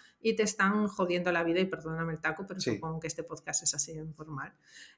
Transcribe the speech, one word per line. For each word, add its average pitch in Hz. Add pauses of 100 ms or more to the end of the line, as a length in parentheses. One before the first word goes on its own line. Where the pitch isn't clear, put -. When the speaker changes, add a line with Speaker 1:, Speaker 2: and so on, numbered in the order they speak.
(220)
Speaker 1:
y 220
te 220
están 208
jodiendo 180
la 170
vida, 170
y 185
perdóname 160
el 156
taco, 156
pero 190
Speaker 2:
Sí. 117
Speaker 1:
supongo 160
que 160
este 156
podcast 160
es -
así 156
de 156
informal. 156 (440)